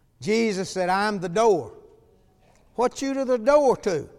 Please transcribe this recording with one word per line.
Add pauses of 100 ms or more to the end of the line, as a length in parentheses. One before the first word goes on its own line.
(200)
Jesus
said,
"I'm
the
door." (1000)
What
you
to
the
door
to? (100)